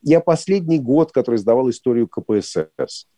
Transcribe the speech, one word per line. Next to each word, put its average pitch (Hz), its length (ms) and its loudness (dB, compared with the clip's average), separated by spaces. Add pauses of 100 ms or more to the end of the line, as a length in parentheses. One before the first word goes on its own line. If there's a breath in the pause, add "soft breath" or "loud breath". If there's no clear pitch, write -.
Я 160 180 4
последний 165 600 0
год, 143 320 2
который 120 260 0
сдавал 117 320 2
историю 117 380 -2
К - 140 -10
П 104 200 -2
С 78 340 -6
С. - 300 -8 (120)